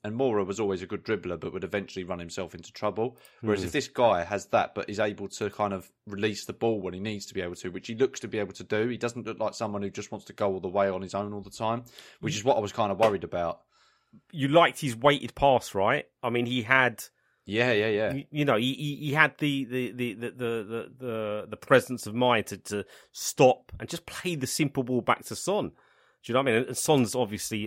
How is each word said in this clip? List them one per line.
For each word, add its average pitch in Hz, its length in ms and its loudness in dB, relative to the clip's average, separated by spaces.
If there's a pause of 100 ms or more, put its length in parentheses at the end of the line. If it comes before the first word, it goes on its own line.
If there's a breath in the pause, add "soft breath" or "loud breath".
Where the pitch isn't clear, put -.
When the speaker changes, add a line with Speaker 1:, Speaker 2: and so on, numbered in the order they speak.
Speaker 1:
And 107 160 -6
Moura 110 260 2
was 98 140 -6
always 98 240 0
a 92 40 -10
good 101 180 -8
dribbler, 87 340 -4
but 87 140 -8
would 90 100 -8
eventually 95 420 -6
run 87 140 -6
himself 85 340 -8
into 85 200 -16
trouble. 107 440 -4 (260 loud breath)
Whereas 104 180 2
Speaker 2:
Hmm. 92 60 -2
Speaker 1:
if 85 60 -6
this 139 140 -2
guy 104 380 4
has 98 220 -4
that, - 280 2
but - 160 -6
is 104 80 -8
able 101 300 -2
to 104 220 -6
kind 101 220 -2
of 92 200 -8 (160)
release 101 380 -4
the 98 60 -8
ball 113 280 0
when 90 140 -6
he 92 60 -8
needs 104 260 -6
to - 80 -14
be 92 80 -4
able 87 120 -6
to, - 160 -8
which 92 160 -10
he 113 80 -8
looks 131 260 0
to 113 80 -8
be 107 120 -2
able 95 140 -4
to 95 100 -14
do, 110 240 0
he 120 80 -4
doesn't 117 280 -6
look 107 140 -8
like 104 160 -2
someone 104 280 -4
who 101 80 -4
just - 200 -10
wants 104 160 -12
to 101 60 -18
go 101 200 0
all 92 60 -2
the 90 100 -4
way 98 200 2
on 92 120 -2
his 95 140 -10
own 104 180 -4
all 101 100 -10
the 95 60 -16
time, 117 360 -4 (340 loud breath)
which - 160 -4
is 104 80 -6
what 120 140 4
I 113 40 0
was 101 120 -2
kind 107 180 2
of 95 80 -2
worried 104 240 4
about. 85 400 -4 (680 soft breath)
Speaker 2:
You 139 160 -2
liked 151 320 6
his 120 160 -2
weighted 143 400 2
pass, 135 400 4
right? 110 320 2 (160)
I 120 60 0
mean, 120 160 0
he 123 160 -2
had 123 420 4 (400)
Speaker 1:
Yeah, 117 260 2
yeah, 107 180 4
yeah. 107 260 2
Speaker 2:
you, 139 180 -6
you 147 120 0
know, 131 120 4
he, 127 180 0
he, 147 220 -4
he 147 160 -4
had 151 260 4
the, 139 260 -2
the, 123 280 -4
the, 120 220 -4
the, 113 160 -8
the, - 60 -16
the, 117 640 -6
the, 107 520 -6
the 104 60 -12
presence 123 520 4
of 107 80 -6
mind 120 320 4
to, 101 80 -8
to 101 280 -6 (280 loud breath)
stop - 640 4
and 113 100 -10
just - 180 -10
play - 280 -6
the 139 140 -4
simple 143 340 0
ball 120 200 0
back - 240 2
to 110 100 -8
Son. 175 320 -2 (560 soft breath)
Do 120 80 -6
you - 20 0
know 131 60 4
what 135 80 0
I 120 40 4
mean? 110 100 4
And, - 60 -4
and 120 80 -6
Son's 131 380 4
obviously 107 520 -2